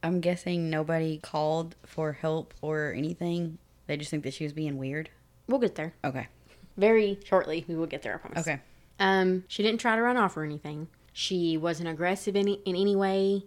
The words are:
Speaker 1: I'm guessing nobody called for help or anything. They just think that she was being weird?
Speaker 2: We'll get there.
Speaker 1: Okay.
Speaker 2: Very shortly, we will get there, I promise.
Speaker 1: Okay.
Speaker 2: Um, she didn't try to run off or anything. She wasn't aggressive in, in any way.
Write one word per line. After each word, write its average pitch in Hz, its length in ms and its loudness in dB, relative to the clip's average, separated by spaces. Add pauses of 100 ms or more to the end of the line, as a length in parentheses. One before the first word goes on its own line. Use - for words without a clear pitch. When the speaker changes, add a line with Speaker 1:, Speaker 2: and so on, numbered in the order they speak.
Speaker 1:
I'm 175 180 2
guessing 175 480 0
nobody 160 500 0
called 160 560 -2 (100)
for 156 280 -4
help 160 480 -4
or 151 320 -2
anything. 170 640 -4 (300)
They 151 80 -2
just 147 160 -8
think 151 120 -4
that 135 100 -6
she - 100 -8
was 147 100 -6
being 151 240 -4
weird? 139 320 -6 (380)
Speaker 2:
We'll 262 120 2
get 233 160 2
there. 160 180 -6 (100)
Speaker 1:
Okay. 131 240 -4 (500)
Speaker 2:
Very 202 480 6
shortly, 170 420 2
we 170 80 -4
will 160 120 -2
get 143 140 -8
there, 104 140 -6
I - 20 -8
promise. 160 300 -6
Speaker 1:
Okay. 143 120 -2 (400)
Speaker 2:
Um, 185 480 4
she - 160 -4
didn't 220 180 2
try 226 140 2
to 226 60 2
run 247 160 2
off 202 200 2
or 156 60 -4
anything. 151 440 -8 (240)
She 170 460 0
wasn't 165 320 -2
aggressive 180 460 -2
in, 202 120 4
in 196 280 -2
any 196 200 4
way. 196 520 2